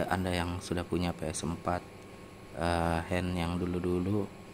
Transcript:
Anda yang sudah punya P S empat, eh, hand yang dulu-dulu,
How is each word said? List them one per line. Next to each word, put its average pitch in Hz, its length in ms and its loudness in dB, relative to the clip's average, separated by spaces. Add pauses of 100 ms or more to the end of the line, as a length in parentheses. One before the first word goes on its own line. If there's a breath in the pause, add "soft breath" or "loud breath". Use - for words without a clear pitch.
Anda 92 240 2
yang 87 320 0
sudah 87 240 0
punya 87 240 2
P 78 240 -2
S - 80 -6
empat, 87 400 0 (760)
eh, 85 400 4 (120)
hand 90 240 0
yang 87 240 2
dulu-dulu, 90 720 2 (240)